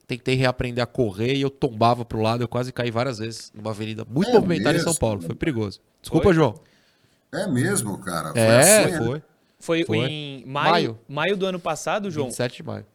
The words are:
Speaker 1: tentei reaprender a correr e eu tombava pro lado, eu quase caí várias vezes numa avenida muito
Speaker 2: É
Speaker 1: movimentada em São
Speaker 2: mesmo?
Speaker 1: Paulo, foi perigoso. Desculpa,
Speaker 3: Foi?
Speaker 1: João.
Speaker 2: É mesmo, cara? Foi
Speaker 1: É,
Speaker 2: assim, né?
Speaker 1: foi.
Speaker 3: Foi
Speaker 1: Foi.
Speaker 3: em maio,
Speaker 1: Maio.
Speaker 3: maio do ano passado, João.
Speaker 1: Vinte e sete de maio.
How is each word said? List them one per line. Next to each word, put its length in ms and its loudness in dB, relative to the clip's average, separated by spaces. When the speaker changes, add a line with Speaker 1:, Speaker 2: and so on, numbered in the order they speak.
Speaker 1:
tentei 300 -2
reaprender 460 0
a 40 0
correr 480 -2
e 80 0
eu 80 0
tombava 520 2
pro 200 -4
lado, 200 0
eu 60 -2
quase 240 -4
caí 180 -4
várias 280 -2
vezes 360 -10
numa 180 -8
avenida 340 -8
muito 240 0
Speaker 2:
É 20 4
Speaker 1:
movimentada 420 4
em 60 0
São 60 -2
Speaker 2:
mesmo? 140 0
Speaker 1:
Paulo, 200 0
foi 140 -8
perigoso. 480 -4
Desculpa, 280 2
Speaker 3:
Foi? 60 6
Speaker 1:
João. 240 2
Speaker 2:
É 160 -4
mesmo, 520 0
cara? 340 -6
Foi 80 0
Speaker 1:
É, 400 8
Speaker 2:
assim, 120 2
né? 120 -4
Speaker 1:
foi. 180 -4
Speaker 3:
Foi 220 0
Speaker 1:
Foi. 140 0
Speaker 3:
em 460 -6
maio, 280 0
Speaker 1:
Maio. 260 0
Speaker 3:
maio 280 -2
do 100 -2
ano 140 -6
passado, 500 -4
João. 160 -4
Speaker 1:
Vinte 80 -10
e 20 -10
sete 200 -4
de 80 -16
maio. 200 -10